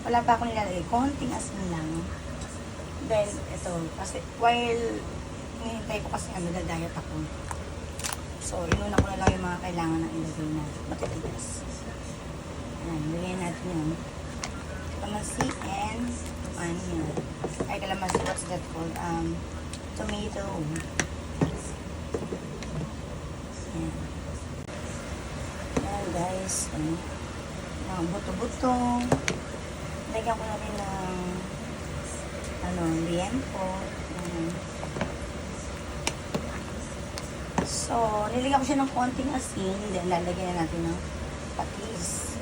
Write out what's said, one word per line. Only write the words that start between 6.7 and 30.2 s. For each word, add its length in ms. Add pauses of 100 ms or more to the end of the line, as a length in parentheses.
ako. 240 (1300)
So, 320
inuna 240
ko 80
na 160
lang 160
yung 80
mga 240
kailangan 320
na 80
ilagay 400
na 120 (280)
matitigas. 720 (1200)
Ayan, 180 (140)
lagyan 240
natin 320
yung 240 (1040)
kalamansi 480 (160)
and 480 (480)
onion. 480 (640)
Ay, 100
kalamansi, 460
what's 220
that 120 (120)
called? 260
Um, 340 (640)
tomato. 500 (3250)
Ayan. 220 (1900)
Ayan, 300
guys. 440 (200)
Ayan. 220 (920)
Mga 140 (100)
buto-buto. 640 (1400)
Lagyan 240